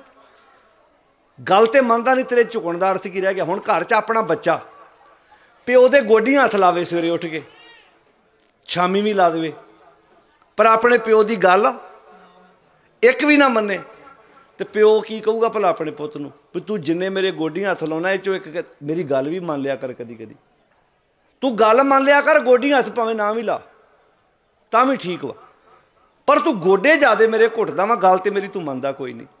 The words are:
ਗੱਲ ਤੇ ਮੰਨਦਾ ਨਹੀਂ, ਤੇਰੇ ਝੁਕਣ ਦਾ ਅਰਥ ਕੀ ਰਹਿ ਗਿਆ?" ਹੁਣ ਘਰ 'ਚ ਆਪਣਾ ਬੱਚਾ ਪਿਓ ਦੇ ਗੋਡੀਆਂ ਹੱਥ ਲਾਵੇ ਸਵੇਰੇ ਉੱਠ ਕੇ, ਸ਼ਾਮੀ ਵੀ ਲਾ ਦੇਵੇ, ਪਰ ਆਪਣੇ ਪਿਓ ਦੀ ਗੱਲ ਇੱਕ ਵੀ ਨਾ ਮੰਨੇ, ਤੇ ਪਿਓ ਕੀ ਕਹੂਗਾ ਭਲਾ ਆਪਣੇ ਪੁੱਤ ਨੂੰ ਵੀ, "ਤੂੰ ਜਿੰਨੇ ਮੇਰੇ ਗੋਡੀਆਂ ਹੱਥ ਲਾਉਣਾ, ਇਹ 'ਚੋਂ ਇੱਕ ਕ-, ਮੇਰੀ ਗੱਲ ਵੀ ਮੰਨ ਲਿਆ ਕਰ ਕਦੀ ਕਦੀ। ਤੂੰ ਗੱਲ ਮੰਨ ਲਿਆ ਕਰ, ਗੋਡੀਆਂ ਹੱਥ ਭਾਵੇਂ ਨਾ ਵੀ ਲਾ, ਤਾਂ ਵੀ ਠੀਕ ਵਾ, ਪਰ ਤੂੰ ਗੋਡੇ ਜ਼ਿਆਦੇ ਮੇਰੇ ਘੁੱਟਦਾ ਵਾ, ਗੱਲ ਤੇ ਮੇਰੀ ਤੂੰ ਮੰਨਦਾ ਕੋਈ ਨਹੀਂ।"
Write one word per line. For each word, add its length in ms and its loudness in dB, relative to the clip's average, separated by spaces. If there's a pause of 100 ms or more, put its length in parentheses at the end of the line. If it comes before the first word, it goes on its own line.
(1500)
ਗੱਲ 160 4
ਤੇ 140 2
ਮੰਨਦਾ 340 2
ਨਹੀਂ, 100 -2
ਤੇਰੇ 200 2
ਝੁਕਣ 340 -6
ਦਾ 140 0
ਅਰਥ 160 -6
ਕੀ 120 -8
ਰਹਿ 140 -2
ਗਿਆ?" 100 -4
ਹੁਣ 160 -4
ਘਰ 240 -2
'ਚ 80 -2
ਆਪਣਾ 280 0
ਬੱਚਾ 400 -2 (1040)
ਪਿਓ 220 6
ਦੇ 120 4
ਗੋਡੀਆਂ 440 2
ਹੱਥ 120 -2
ਲਾਵੇ 280 2
ਸਵੇਰੇ 260 -4
ਉੱਠ 160 -6
ਕੇ, 160 -10 (1200)
ਸ਼ਾਮੀ 340 -2
ਵੀ 120 -2
ਲਾ 180 2
ਦੇਵੇ, 220 -6 (1040)
ਪਰ 100 2
ਆਪਣੇ 320 2
ਪਿਓ 240 2
ਦੀ 140 -2
ਗੱਲ 360 2 (1300)
ਇੱਕ 220 2
ਵੀ 120 4
ਨਾ 120 6
ਮੰਨੇ, 320 -2 (760)
ਤੇ 60 -6
ਪਿਓ 360 4
ਕੀ 200 -10
ਕਹੂਗਾ 280 0
ਭਲਾ 200 -2
ਆਪਣੇ 220 -4
ਪੁੱਤ 260 -12
ਨੂੰ 160 -12 (220)
ਵੀ, 60 -6
"ਤੂੰ 200 -8
ਜਿੰਨੇ 280 -4
ਮੇਰੇ 220 -2
ਗੋਡੀਆਂ 400 -4
ਹੱਥ 140 -4
ਲਾਉਣਾ, 280 -4
ਇਹ 60 -2
'ਚੋਂ 160 -4
ਇੱਕ 260 -10
ਕ-, 40 -8 (180)
ਮੇਰੀ 200 -6
ਗੱਲ 260 -2
ਵੀ 120 -6
ਮੰਨ 200 -6
ਲਿਆ 160 -4
ਕਰ 160 -12
ਕਦੀ 220 -16
ਕਦੀ। 200 -18 (1040)
ਤੂੰ 180 -2
ਗੱਲ 240 4
ਮੰਨ 220 2
ਲਿਆ 160 4
ਕਰ, 200 4
ਗੋਡੀਆਂ 380 2
ਹੱਥ 100 -2
ਭਾਵੇਂ 260 -4
ਨਾ 180 -4
ਵੀ 100 -6
ਲਾ, 200 -6 (1080)
ਤਾਂ 140 4
ਵੀ 120 -2
ਠੀਕ 280 -8
ਵਾ, 100 -10 (920)
ਪਰ 140 4
ਤੂੰ 200 -2
ਗੋਡੇ 360 2
ਜ਼ਿਆਦੇ 300 4
ਮੇਰੇ 220 2
ਘੁੱਟਦਾ 380 -4
ਵਾ, 80 0
ਗੱਲ 240 2
ਤੇ 120 -4
ਮੇਰੀ 180 -6
ਤੂੰ 160 -10
ਮੰਨਦਾ 280 -6
ਕੋਈ 200 -10
ਨਹੀਂ।" 140 -18 (140)